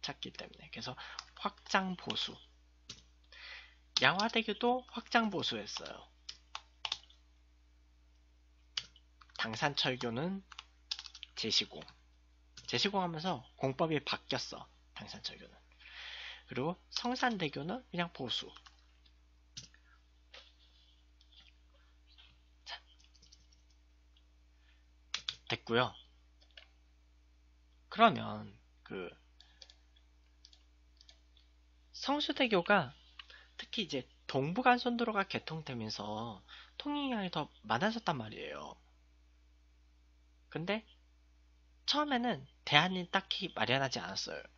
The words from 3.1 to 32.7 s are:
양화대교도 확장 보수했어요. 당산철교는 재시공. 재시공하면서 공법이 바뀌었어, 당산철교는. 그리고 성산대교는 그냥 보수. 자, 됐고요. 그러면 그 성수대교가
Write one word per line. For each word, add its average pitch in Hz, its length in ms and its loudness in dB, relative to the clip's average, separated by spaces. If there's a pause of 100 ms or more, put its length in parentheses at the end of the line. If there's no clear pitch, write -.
양화대교도 220 880 4
확장 226 420 2
보수했어요. 107 800 -4 (3250)
당산철교는 127 1080 0 (880)
재시공. 98 480 -2 (840)
재시공하면서 180 760 0 (120)
공법이 143 480 2
바뀌었어, - 640 -4 (260)
당산철교는. - 600 -12 (920)
그리고 156 300 -2 (140)
성산대교는 220 1000 0
그냥 175 220 -2
보수. - 400 -4 (4000)
자, - 160 -12 (2750)
됐고요. 117 440 2 (2000)
그러면 110 680 4 (240)
그 92 280 -8 (2750)
성수대교가 220 1000 2 (640)